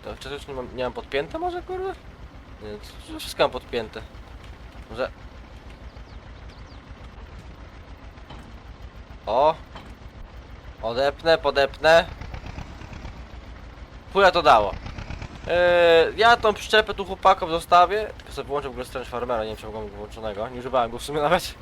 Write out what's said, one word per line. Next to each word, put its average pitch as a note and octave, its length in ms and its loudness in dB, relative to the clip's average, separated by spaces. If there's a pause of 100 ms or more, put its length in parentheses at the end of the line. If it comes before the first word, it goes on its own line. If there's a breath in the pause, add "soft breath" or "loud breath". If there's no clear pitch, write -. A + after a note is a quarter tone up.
To G#2+ 160 -10
czy C3+ 100 -14
coś C#3 180 -10
nie C#3+ 60 -12
mam, B2 220 -10
nie B2+ 80 -4
mam A#2+ 100 -4
podpięte C#3 460 -6
może, F4 220 -4
kurwa? F#4 320 -8 (680)
Nie, G#2+ 100 -12
to, - 420 -16
to - 60 -12
wszystko - 240 0
mam C#3 80 2
podpięte. A#2 500 -8 (880)
Może... A2+ 220 -6 (4000)
O! C#3+ 300 4 (1300)
Odepnę, C#3 560 2
podepnę. D3 680 4 (2000)
Chuja F#3+ 180 8
to F3 100 2
dało. A2+ 320 8 (760)
Yy, - 60 0 (640)
ja A#3 200 8
tą A3 160 2
przyczepę G#3+ 400 2
tu G3 120 -6
chłopakom F#3+ 440 4
zostawię. F3 580 4 (100)
Tylko - 160 -18
sobie B2+ 140 -8
wyłączę C#3+ 200 -4
w C3 40 -8
ogóle B2 140 -8
Strange B2 240 -8
Farmera, A#2+ 340 -2
nie A2 60 -4
wiem, G#2+ 80 -8
czemu G#2+ 160 -12
go A2 60 -8
mam G#2+ 100 -8
wyłączonego. G#2 600 -8
Nie B2 100 -10
używałem B2 320 0
go A#2+ 80 -8
w - 40 -12
sumie D3 180 -4
nawet. D#3+ 400 2